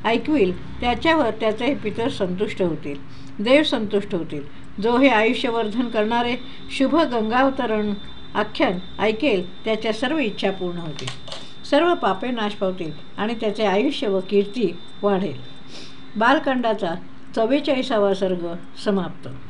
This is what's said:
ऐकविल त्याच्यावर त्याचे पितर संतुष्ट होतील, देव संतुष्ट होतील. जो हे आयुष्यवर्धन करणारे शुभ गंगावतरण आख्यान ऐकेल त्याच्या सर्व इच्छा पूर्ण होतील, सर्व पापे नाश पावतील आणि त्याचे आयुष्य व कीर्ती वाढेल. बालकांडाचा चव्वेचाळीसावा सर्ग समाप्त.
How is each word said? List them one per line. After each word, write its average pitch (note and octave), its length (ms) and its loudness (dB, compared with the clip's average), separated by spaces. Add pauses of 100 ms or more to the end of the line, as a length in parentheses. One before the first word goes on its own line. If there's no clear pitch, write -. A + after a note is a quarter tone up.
ऐकविल A#3 760 0
त्याच्यावर A#3+ 500 2
त्याचे A3+ 440 0
पितर A3 340 -2
संतुष्ट F#3+ 540 -2
होतील, D3 340 -2 (420)
देव B3+ 240 6
संतुष्ट G#3 520 0
होतील. D#3 280 -4 (400)
जो A#3+ 160 4
हे C4+ 100 8
आयुष्यवर्धन A3+ 800 2
करणारे A#3 480 2 (340)
शुभ C4+ 260 2
गंगावतरण A#3+ 960 2 (400)
आख्यान G#3 440 0 (200)
ऐकेल A3 680 0
त्याच्या A3 280 0
सर्व C4+ 260 0
इच्छा G#3 320 0
पूर्ण F3 280 -4
होतील, D3 300 -8 (640)
सर्व E4 240 6
पापे B3 360 0
नाश G#3+ 220 -2
पावतील F#3 400 -2 (260)
आणि A3 160 -2
त्याचे A3 300 0
आयुष्य G#3+ 440 2
व F#3+ 120 2 (100)
कीर्ती G3+ 480 2 (240)
वाढेल. F#3+ 500 0 (640)
बालकांडाचा A#3 760 2 (420)
चव्वेचाळीसावा A#3+ 760 2
सर्ग F#3 320 0 (380)
समाप्त. E3+ 440 0 (220)